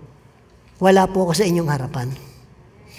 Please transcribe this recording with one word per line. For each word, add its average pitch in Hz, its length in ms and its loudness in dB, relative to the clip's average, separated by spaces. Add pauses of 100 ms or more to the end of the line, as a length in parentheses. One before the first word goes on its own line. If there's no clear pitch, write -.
(800)
wala 190 300 4
po 190 180 -2
ako 165 60 0
sa 190 100 0
inyong 170 280 0
harapan. 131 360 -6 (920)